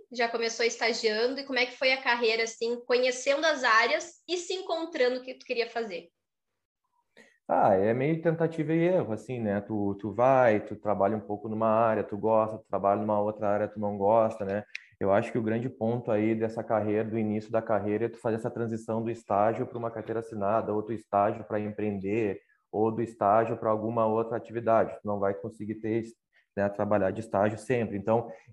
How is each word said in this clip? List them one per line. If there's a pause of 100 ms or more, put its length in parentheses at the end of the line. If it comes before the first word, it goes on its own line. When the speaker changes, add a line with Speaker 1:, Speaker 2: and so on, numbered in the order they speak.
(120)
Speaker 1:
já
começou
estagiando,
e
como
é
que
foi
a
carreira,
assim,
conhecendo
as
áreas (120)
e
se
encontrando
o
que
tu
queria
fazer? (1400)
Speaker 2:
Ah,
é
meio
tentativa
e
erro,
assim,
né?
Tu,
tu
vai,
tu
trabalha
um
pouco
numa
área,
tu
gosta,
tu
trabalha
numa
outra
área,
tu
não
gosta,
né? (340)
Eu
acho
que
o
grande
ponto
aí
dessa
carreira,
do
início
da
carreira,
é
tu
fazer
essa
transição
do
estágio
pra
uma
carteira
assinada,
ou
do
estágio
pra
empreender, (280)
ou
do
estágio
pra
alguma
outra
atividade.
Tu
não
vai
conseguir
ter, (520)
né,
trabalhar
de
estágio
sempre.
Então, (240)